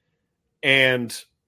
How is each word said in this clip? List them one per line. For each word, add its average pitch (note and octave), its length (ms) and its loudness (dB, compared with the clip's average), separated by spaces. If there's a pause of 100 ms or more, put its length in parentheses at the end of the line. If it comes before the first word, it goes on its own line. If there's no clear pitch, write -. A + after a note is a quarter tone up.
(640)
and C3 640 0 (240)